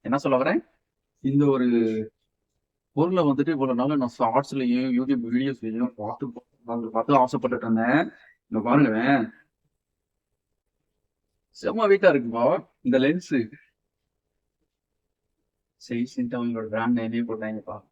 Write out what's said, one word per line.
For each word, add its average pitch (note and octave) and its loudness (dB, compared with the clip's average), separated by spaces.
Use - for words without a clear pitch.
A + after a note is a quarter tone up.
என்ன A#2+ -2
சொல்ல C3+ 2
வரேன்? D#3+ 0
இந்த C#3 2
ஒரு A#2 2
பொருளை F3 2
வந்துட்டு C#3 2
இவ்வளவு C3 0
நாள் D3 0
நான் B2+ -2
ஷார்ட்ஸ்லயும் B2+ 0
YouTube B2+ -2
வீடியோஸ்லயும் B2 -2
பார்த்து, A2+ -8
பார்த்து, A#2 -6
பார்த்து A2+ 0
ஆசைப்பட்டுட்டு B2 0
இருந்தேன். A2+ 0
இங்க A2 -4
பாருங்களேன். A#2+ 2
செம்ம G#3+ 0
வெயிட்டா G3 6
இருக்குப்பா A#2+ 0
இந்த C3 2
லென்ஸ். C3+ 0
சைஸ்ன்ட்டு B2 -6
அவங்களோட A#2 -6
பிராண்ட் A2+ 0
நேமே A2+ -4
போட்டாங்கப்பா. A2 -8